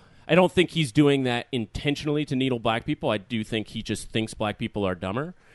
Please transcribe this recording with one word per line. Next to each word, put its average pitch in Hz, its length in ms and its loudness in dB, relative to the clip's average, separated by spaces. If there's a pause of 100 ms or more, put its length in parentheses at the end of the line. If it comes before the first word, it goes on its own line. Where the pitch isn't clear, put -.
(280)
I - 80 2
don't 180 160 6
think 175 200 2
he's 151 200 0
doing 143 320 6
that 120 280 -2
intentionally 143 760 -2
to 139 100 -4
needle 127 240 0
black 113 260 0
people. 151 260 -2
I 107 60 0
do 110 260 -4
think 107 260 -4
he 110 140 -8
just - 260 -6
thinks 110 240 -4
black 107 240 -4
people 107 280 -4
are 92 100 0
dumber. 107 400 -6 (200)